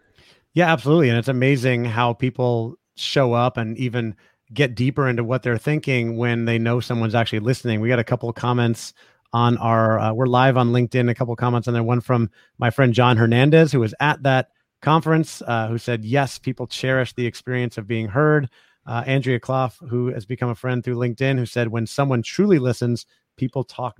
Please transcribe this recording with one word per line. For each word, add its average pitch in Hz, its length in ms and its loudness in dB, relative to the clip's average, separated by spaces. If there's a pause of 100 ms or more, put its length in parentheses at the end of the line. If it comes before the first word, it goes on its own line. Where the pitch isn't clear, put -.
(540)
Yeah, 165 180 4
absolutely. 143 360 4
And 117 100 2
it's 117 100 -4
amazing 127 560 2
how 117 300 0
people 123 640 -2 (200)
show 131 360 0
up 120 240 0
and 113 220 -4
even 117 380 -4 (360)
get 127 220 0
deeper 135 340 0
into 120 140 0
what 123 220 -4
they're 120 140 0
thinking 127 580 -2
when 117 280 0
they 117 140 0
know 117 220 0
someone's 113 340 -2
actually 113 240 0
listening. 113 420 -2
We 110 80 -2
got 123 120 2
a 110 40 0
couple 120 240 -4
of 117 60 -6
comments 120 580 -2 (400)
on 120 260 2
our, 113 420 2
uh, 110 120 -2
we're 127 140 -2
live 127 300 4
on 120 160 2
LinkedIn, 123 360 0
a 117 60 0
couple 120 180 -4
of 110 60 -8
comments 120 300 0
on 120 60 -2
there. 117 100 0
One 120 160 0
from 117 280 0 (300)
my 120 120 0
friend 127 220 4
John 120 240 4
Hernandez, 131 540 4
who 143 80 0
was 113 220 -2
at 143 240 0
that 131 240 2 (340)
conference, 160 640 0
uh, 113 220 -2
who 117 100 -4
said, 113 260 -4
"Yes, 131 360 -2
people 127 260 -8
cherish 131 460 -2
the 123 140 -4
experience 123 520 -6
of 104 80 -8
being 113 220 -4
heard." 147 400 2 (380)
Uh, 117 200 -6
Andrea 131 320 0
Clough, 131 320 -2 (180)
who 123 200 -2
has 120 180 -8
become 123 220 -4
a 117 80 -4
friend 127 260 -4
through 123 140 -4
LinkedIn, 123 420 -2
who 120 80 -2
said, 120 220 -2
"When 113 180 -4
someone 135 360 -2
truly 190 360 2
listens, 120 480 -2 (300)
people 131 260 -6
talk 123 380 -10